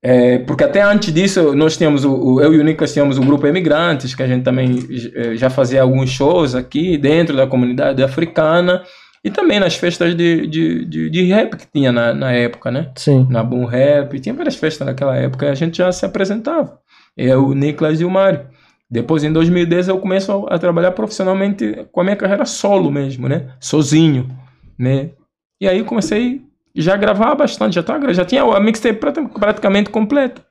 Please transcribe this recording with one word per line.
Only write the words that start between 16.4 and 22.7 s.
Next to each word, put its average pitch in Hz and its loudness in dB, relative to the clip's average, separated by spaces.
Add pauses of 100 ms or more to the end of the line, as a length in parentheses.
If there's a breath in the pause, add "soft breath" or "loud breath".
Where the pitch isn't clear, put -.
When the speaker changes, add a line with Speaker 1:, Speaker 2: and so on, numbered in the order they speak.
Speaker 1:
Eu, 131 2
o 139 -2
Nicolas 151 0
e 170 0
o 180 -2
Mário. 190 2 (480 soft breath)
Depois, 143 -2
em 151 0
dois 165 4
mil 175 2
e - 2
dez, 175 0
eu 190 0
começo 190 -2 (160)
a, - -2
a 170 -2
trabalhar 175 0
profissionalmente 196 -2
com 180 -2
a - 2
minha 196 0
carreira 202 -2
solo 190 0